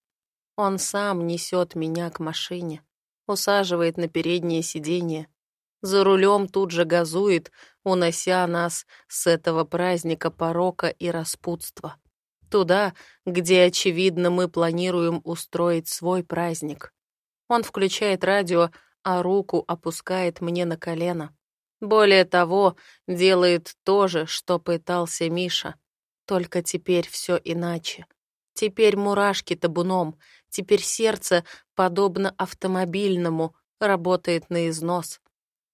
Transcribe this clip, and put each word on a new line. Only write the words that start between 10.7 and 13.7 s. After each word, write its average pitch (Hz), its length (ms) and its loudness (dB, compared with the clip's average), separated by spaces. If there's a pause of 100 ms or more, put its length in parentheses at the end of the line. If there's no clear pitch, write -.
и - 240 -6
распутства. - 840 -8 (540)
Туда, 190 420 2 (320)
где, 180 420 4
очевидно, 175 640 0